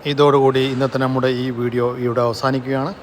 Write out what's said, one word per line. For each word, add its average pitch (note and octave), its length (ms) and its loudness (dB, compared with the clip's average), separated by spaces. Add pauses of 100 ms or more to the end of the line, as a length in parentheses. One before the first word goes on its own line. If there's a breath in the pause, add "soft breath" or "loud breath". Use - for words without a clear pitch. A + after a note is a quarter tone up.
(120)
ഇതോടുകൂടി C#3 500 4 (100)
ഇന്നത്തെ C3 320 -2
നമ്മുടെ C3 260 0 (120)
ഈ - 20 -4 (140)
വീഡിയോ A#2+ 280 -2 (180)
ഇവിടെ B2 200 0
അവസാനിക്കുകയാണ്. C3 680 -2 (100)